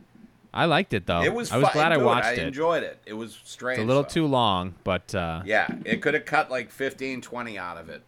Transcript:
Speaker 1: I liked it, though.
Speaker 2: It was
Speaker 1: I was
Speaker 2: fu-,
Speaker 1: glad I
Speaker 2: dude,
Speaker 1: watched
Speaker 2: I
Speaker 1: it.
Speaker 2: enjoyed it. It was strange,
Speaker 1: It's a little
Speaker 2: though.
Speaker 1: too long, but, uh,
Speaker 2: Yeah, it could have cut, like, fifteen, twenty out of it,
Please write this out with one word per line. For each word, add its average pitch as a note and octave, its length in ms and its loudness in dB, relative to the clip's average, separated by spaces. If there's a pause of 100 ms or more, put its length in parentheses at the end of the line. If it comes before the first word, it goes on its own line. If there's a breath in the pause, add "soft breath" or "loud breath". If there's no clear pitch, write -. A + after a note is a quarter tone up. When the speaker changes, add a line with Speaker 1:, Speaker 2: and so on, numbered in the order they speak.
(540)
Speaker 1:
I C#3+ 120 2
liked D#3+ 280 2
it, F#2 120 -2
though. E2+ 160 2
Speaker 2:
It F3 120 2
was A#3 180 -4
Speaker 1:
I A2+ 60 2
was C#3+ 100 6
Speaker 2:
fu-, - 60 0
Speaker 1:
glad D#3+ 180 4
I D#3+ 40 4
Speaker 2:
dude, B2+ 80 4
Speaker 1:
watched A#2 220 4
Speaker 2:
I A#2+ 80 0
Speaker 1:
it. B2 40 -4
Speaker 2:
enjoyed C#3 460 0
it. D2 220 -12
It G#2 80 -10
was A2 300 -10
strange, B2 360 -6
Speaker 1:
It's G#2+ 40 -2
a - 20 -2
little C#3 180 4
Speaker 2:
though. - 40 -12
Speaker 1:
too D#3+ 180 0
long, G2 480 2 (100)
but, F#2 300 -2
uh, E2+ 300 -2
Speaker 2:
Yeah, G2+ 220 2 (180)
it A2 160 -2
could D3 140 0
have D3 120 -2
cut, D3+ 240 2
like, B2+ 200 -6
fifteen, C3 500 -6
twenty A#2 380 -10
out F2+ 180 -10
of E2 120 -16
it, D2 200 -16